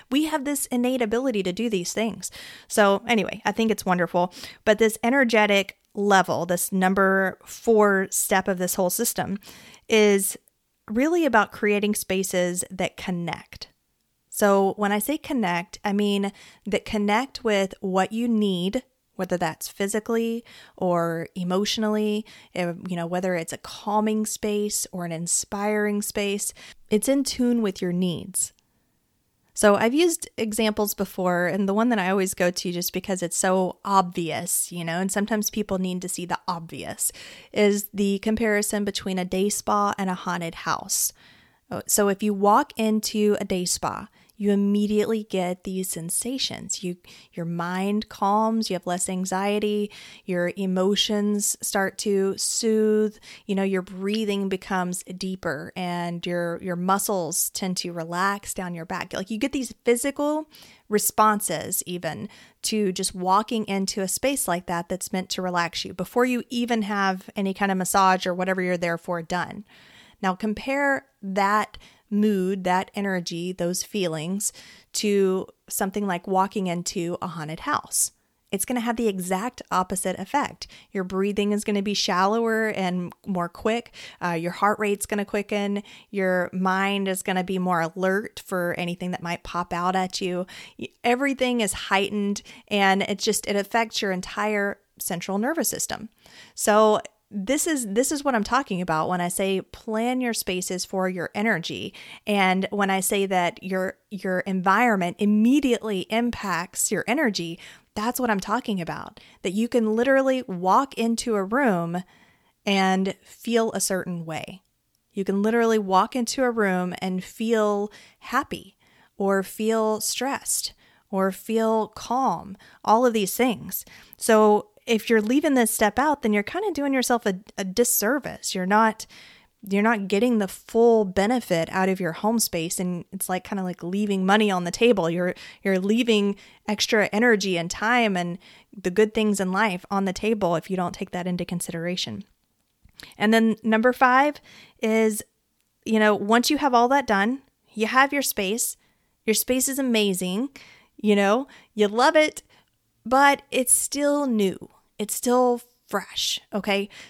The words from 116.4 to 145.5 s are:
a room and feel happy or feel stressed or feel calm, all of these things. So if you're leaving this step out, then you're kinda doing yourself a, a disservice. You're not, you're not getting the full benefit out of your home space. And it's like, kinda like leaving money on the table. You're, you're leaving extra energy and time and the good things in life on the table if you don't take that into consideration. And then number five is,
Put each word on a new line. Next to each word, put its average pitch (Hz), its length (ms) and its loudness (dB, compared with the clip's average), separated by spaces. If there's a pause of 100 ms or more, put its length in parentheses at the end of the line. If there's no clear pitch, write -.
a 247 60 2
room 185 500 0
and 185 240 -4
feel 214 680 0 (300)
happy - 540 -6 (420)
or 196 260 0
feel 220 580 0
stressed - 720 -4 (380)
or 190 200 0
feel 220 580 0
calm, 226 680 -4 (260)
all 240 220 6
of 233 80 4
these 202 220 0
things. 226 500 -2 (320)
So 214 520 6 (160)
if 226 220 0
you're 226 140 4
leaving 277 320 2
this 240 160 4
step 214 300 2
out, 294 240 2
then 220 100 2
you're 208 80 2
kinda 370 300 -4
doing 285 220 0
yourself 247 340 0
a, 190 120 -2 (200)
a 202 40 -2
disservice. 240 920 0
You're 185 100 -2
not, 214 400 4 (560)
you're 202 220 0
not 214 240 2
getting 214 320 2
the 196 80 0
full 226 580 4
benefit 190 640 0
out 190 180 2
of 190 100 0
your 165 140 -2
home 220 260 0
space. 170 400 -2
And 180 320 -4
it's 196 180 -8
like, 185 140 -2
kinda 196 180 -6
like 180 220 -8
leaving 196 420 0
money 208 240 6
on 180 140 -2
the 175 80 -4
table. 208 360 4
You're, 175 280 0 (260)
you're 190 180 2
leaving 208 580 2 (300)
extra 214 460 2
energy 208 420 4
and 170 140 -2
time 220 480 0
and 175 220 -4 (360)
the 185 140 -4
good 214 240 4
things 214 260 2
in 185 120 -2
life 196 400 -2
on 196 140 0
the 190 80 -2
table 208 420 0
if 165 160 -4
you 185 40 -2
don't 180 200 -2
take - 160 -10
that 180 160 -6
into 175 180 -4
consideration. 170 800 -6 (920)
And 214 160 2
then 226 300 4
number 220 320 2
five 269 480 4 (400)
is, 220 400 2 (640)